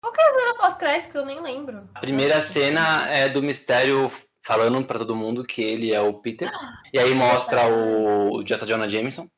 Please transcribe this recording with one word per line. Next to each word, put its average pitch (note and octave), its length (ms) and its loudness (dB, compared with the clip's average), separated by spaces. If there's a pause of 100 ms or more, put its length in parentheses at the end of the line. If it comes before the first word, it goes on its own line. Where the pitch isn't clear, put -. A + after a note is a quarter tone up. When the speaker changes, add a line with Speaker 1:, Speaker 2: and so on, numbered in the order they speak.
Speaker 1:
Qual A#4 120 -8
que D#5+ 80 2
é D#5+ 80 8
a C5+ 100 2
cena A#4+ 160 0
pós-crédito F4 560 0
que D4 60 -8
eu C4+ 80 -6
nem C#4 160 -12
lembro? C4 520 -12
Speaker 2:
A - 60 -14
primeira C3+ 360 2
Speaker 1:
Nossa. D3+ 180 0
Speaker 2:
cena D3+ 560 2
é C#3 180 2
do C#3 140 0
Mistério C3+ 680 2 (360)
falando A#2 400 2
pra A2+ 140 -6
todo A2+ 160 -4
mundo A2+ 280 -4
que - 180 -8
ele A2 320 -2
é G#2 60 2
o G#2 140 0
Peter. A#2 360 -8
Speaker 1:
<gasps> - 440 -14
Speaker 2:
E C3+ 60 2
aí B2+ 140 4
mostra B2 500 2
Speaker 1:
Ah. A#2 40 4
Speaker 2:
o A2 760 2
J. A2 220 -2
Jonah A2 220 -2
Jameson. B2 400 -4 (100)